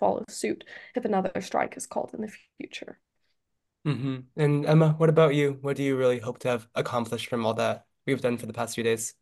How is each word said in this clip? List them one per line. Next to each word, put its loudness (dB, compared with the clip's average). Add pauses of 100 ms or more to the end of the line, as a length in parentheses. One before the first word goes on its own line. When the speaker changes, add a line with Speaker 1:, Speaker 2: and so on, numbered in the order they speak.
Speaker 1:
follow 0
suit -6 (300)
if -4
another 0
strike -4
is -12
called -6
in -10
the -10 (260)
future. -14 (880)
Speaker 2:
Mm-hmm. -2 (180)
And 2
Emma, 6
what 4
about 6
you? 2
What -2
do -2
you 2
really 2
hope -8
to -2
have -2
accomplished -2
from -2
all 2
that -2 (200)
we've 0
done 0
for -10
the -10
past -6
few -2
days? 0